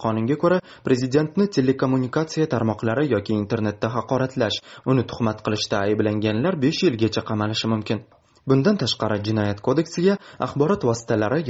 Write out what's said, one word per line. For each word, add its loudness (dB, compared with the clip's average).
qonunga 0
ko'ra, 2
prezidentni 2
telekommunikatsiya 0
tarmoqlari 0
yoki -2
internetda -2
haqoratlash, -2
uni 2
tuhmat -4
qilishda -2
ayblanganlar 0
besh 0
yilgacha 0
qamalishi -2
mumkin. -4
Bundan 4
tashqari, -2
Jinoyat 0
kodeksiga 0
axborot 0
vositalari 0